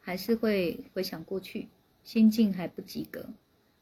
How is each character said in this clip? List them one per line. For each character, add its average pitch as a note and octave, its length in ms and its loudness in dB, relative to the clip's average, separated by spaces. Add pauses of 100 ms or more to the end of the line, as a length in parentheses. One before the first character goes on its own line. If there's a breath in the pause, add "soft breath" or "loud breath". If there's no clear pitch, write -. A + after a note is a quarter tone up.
还 F3+ 160 -8
是 A3+ 180 0
会 G#3 460 0 (120)
回 F#3 120 -4
想 E3+ 180 -8
过 F#3+ 160 -8
去， F#3+ 300 -10 (340)
心 A3 260 6
境 G#3+ 240 4
还 F3 140 -6
不 - 160 -12
及 - 220 -10
格， - 240 -14 (540)